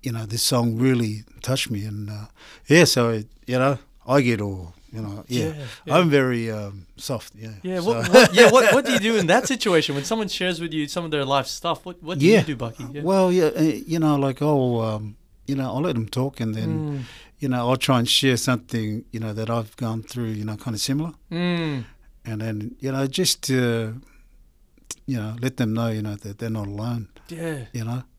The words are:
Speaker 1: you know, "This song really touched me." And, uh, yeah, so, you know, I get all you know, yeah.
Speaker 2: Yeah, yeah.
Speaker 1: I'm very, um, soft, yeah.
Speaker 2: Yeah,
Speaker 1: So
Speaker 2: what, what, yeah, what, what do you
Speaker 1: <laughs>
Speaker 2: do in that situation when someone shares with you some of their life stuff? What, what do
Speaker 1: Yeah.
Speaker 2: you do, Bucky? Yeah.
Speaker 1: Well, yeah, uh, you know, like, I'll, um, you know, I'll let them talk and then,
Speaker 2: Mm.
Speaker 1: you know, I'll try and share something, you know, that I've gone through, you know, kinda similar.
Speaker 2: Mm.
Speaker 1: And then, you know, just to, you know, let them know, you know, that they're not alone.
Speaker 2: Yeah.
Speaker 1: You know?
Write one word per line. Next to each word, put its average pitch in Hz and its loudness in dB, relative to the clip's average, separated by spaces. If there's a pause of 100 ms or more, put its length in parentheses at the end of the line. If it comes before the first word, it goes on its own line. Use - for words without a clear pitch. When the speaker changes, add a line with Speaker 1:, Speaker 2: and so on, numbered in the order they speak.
Speaker 1:
you 127 -4
know, 113 -8
"This 110 -4
song 120 2
really 117 0 (180)
touched 135 -4
me." 104 -6
And, 104 -10
uh, 104 -12 (400)
yeah, 160 8
so, 117 2 (240)
you 127 0
know, 135 2 (280)
I 135 4
get 120 2
all 92 -8 (200)
you 110 -8
know, 101 -10
yeah. 123 -2
Speaker 2:
Yeah, 160 -6 (320)
yeah. 151 0
Speaker 1:
I'm 175 4
very, 127 2
um, 101 -10 (120)
soft, - -10
yeah. 110 -16 (100)
Speaker 2:
Yeah, 185 -4
Speaker 1:
So 170 -4
Speaker 2:
what, 196 0
what, 208 10
yeah, 214 10
what, 233 6
what 262 4
do 262 -2
you 233 2
Speaker 1:
<laughs> 208 0
Speaker 2:
do 226 2
in 190 2
that 214 4
situation 170 2
when 143 -4
someone 226 -4
shares 180 -4
with 165 -8
you 151 -4
some 170 -6
of 160 -6
their 143 0
life 135 0
stuff? - -6
What, 180 -16
what 160 -6
do 143 4
Speaker 1:
Yeah. 202 8
Speaker 2:
you 165 0
do, 151 -4
Bucky? 117 -10
Yeah. 143 -10
Speaker 1:
Well, 185 2
yeah, 175 4
uh, 156 0
you 160 0
know, 151 4
like, 139 -2
I'll, 127 2
um, 107 -4 (320)
you 139 -4
know, 131 -4
I'll 131 -2
let 165 -2
them 110 -4
talk 131 -4
and 110 -4
then, 110 -4 (300)
Speaker 2:
Mm. - -8 (380)
Speaker 1:
you 143 -4
know, 123 0
I'll 131 2
try 127 2
and 120 0
share 135 2
something, 113 -2
you 113 -8
know, 110 -6
that 110 -6
I've 117 -4
gone 110 -6
through, 117 -6
you 107 -6
know, 107 -6
kinda 110 -6
similar. 151 -4 (180)
Speaker 2:
Mm. 165 -2 (400)
Speaker 1:
And 110 -6
then, 110 -6
you 135 -4
know, 135 -2
just 170 -2
to, 120 0 (1040)
you 131 -4
know, 110 -6
let 127 -4
them 110 0
know, 117 0
you 107 -4
know, 104 -6
that 101 -14
they're 117 -6
not 110 -6
alone. 107 -6 (220)
Speaker 2:
Yeah. 160 -8
Speaker 1:
You 113 -8
know? 123 -6 (160)